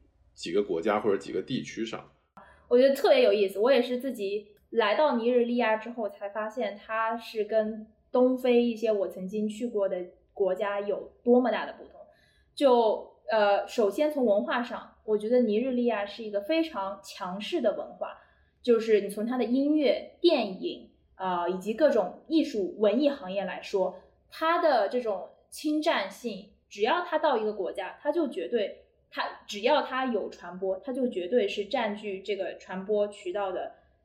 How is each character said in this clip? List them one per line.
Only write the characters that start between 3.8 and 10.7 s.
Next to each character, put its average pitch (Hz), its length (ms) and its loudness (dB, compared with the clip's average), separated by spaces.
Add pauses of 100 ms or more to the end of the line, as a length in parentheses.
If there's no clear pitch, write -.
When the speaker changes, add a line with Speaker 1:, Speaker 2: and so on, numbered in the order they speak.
Speaker 2:
是 247 160 -2
自 254 140 -6
己 202 380 -8 (220)
来 220 240 2
到 285 200 2
尼 226 140 0
日 240 160 4
利 240 100 -2
亚 220 220 2
之 233 140 -10
后 226 180 -6
才 - 180 -10
发 214 220 -6
现 214 280 -6
它 226 380 -4
是 226 300 -6
跟 220 420 -2 (240)
东 254 260 4
非 247 240 4
一 233 140 0
些 220 160 0
我 196 160 2
曾 185 180 -10
经 214 220 -2
去 214 200 -6
过 202 200 0
的 185 100 -2 (360)
国 185 200 -2
家 202 260 -2